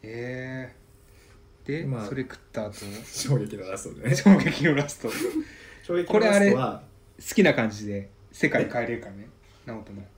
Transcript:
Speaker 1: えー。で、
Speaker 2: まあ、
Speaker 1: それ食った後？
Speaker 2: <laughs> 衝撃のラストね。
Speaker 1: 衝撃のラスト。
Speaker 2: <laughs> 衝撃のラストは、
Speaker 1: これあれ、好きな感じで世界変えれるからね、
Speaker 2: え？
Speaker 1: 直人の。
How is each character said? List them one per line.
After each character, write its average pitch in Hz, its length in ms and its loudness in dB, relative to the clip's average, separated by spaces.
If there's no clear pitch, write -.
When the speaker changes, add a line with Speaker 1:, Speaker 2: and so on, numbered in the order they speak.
Speaker 1:
え 127 640 -10
ー。 151 160 -4
で、 151 40 -8
Speaker 2:
ま 123 180 -4
あ、 - 20 -6
Speaker 1:
そ - 80 -8
れ 135 100 -6
食 - 120 -12
っ - 40 -20
た 107 160 -6
後？ 101 80 -10
Speaker 2:
<laughs> 113 180 -14
衝 139 260 0
撃 107 200 -6
の 95 100 -12
ラ 95 80 -8
ス - 180 -12
ト - 140 -16
ね。 135 80 4
Speaker 1:
衝 190 220 10
撃 143 260 0
の 151 120 4
ラ 147 120 0
ス - 120 -12
ト。 117 100 -4
Speaker 2:
<laughs> - 340 -20
衝 175 120 -4
撃 175 180 -2
の 214 60 6
ラ - 0 -
ス - 0 -
ト - 0 -
は、 - 0 -
Speaker 1:
こ - 0 -
れ 220 80 4
あ 202 120 6
れ、 202 140 6
好 - 280 -2
き 220 60 6
な 156 140 6
感 110 160 0
じ 104 160 -10
で 98 240 -8
世 - 180 0
界 - 200 0
変 120 140 -2
え - 20 -2
れ 117 120 -4
る - 40 -10
か 101 60 -16
ら 98 60 -16
ね、 104 140 -18
Speaker 2:
え？ 120 40 -12
Speaker 1:
直 110 100 -10
人 101 120 -18
の。 98 100 -14